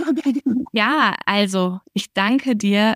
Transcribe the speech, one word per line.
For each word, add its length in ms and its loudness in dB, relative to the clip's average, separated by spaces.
Ja, 420 0
also 540 0
ich 200 -6
danke 440 0
dir 380 2